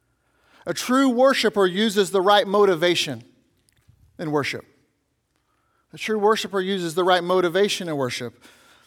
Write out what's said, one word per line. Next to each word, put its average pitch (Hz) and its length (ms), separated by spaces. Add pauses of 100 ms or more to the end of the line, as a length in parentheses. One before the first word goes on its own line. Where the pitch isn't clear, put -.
(640)
A 175 80
true 269 340
worshiper 226 580
uses 190 460
the 190 100
right 202 240
motivation 175 800 (960)
in 151 120
worship. 135 340 (1300)
A 151 40
true 220 220
worshiper 202 400
uses 185 340
the 175 120
right 180 180
motivation 185 640
in 156 80
worship. 123 480 (420)